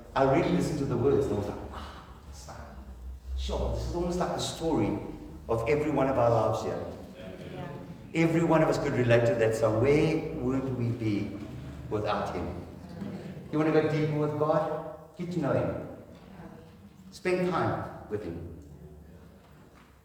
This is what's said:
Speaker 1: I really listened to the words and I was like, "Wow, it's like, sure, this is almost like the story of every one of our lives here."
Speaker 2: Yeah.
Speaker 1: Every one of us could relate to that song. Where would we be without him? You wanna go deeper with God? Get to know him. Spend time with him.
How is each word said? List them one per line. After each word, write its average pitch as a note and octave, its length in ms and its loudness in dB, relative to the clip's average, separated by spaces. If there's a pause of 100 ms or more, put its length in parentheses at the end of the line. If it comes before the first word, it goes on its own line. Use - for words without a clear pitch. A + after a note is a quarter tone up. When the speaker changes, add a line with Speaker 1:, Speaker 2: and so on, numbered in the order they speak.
(160)
Speaker 1:
I C3+ 80 6
really - 260 4
listened C#3+ 300 2
to C3+ 60 0
the A#2+ 100 0
words A#2 300 4
and - 100 0
I - 20 0
was G2 80 -2
like, - 260 -8
"Wow, - 60 -10 (520)
it's - 180 -16
like, - 80 -14 (840)
sure, F#3+ 380 -2
this - 120 -4
is D#3 60 -4
almost F3 240 0
like - 160 0
the - 60 -2
story D3+ 580 0 (500)
of A2+ 200 0
every D3+ 240 2
one C3 160 4
of B2 100 2
our A#2 120 6
lives A2 340 2
here." - 140 -4 (380)
Speaker 2:
Yeah. - 1080 -6
Speaker 1:
Every E3 180 4
one D#3+ 180 6
of D3+ 80 6
us - 100 2
could B2+ 160 0
relate A#2 320 6
to - 80 4
that A2 200 4
song. A2 260 4
Where D#3 640 4
would B2+ 340 0
we A#2 100 0
be G#2+ 440 0 (580)
without G2+ 460 -2
him? E2+ 120 -4 (1040)
You D3+ 60 0
wanna D#3 120 4
go D3+ 180 4
deeper D3+ 300 2
with D3 200 0
God? D3+ 580 0 (200)
Get F3 160 -8
to E3+ 80 -2
know C3+ 120 0
him. - 220 0 (1400)
Spend F3+ 380 0
time F3 340 0 (260)
with - 140 -4
him. E2+ 120 -6 (1700)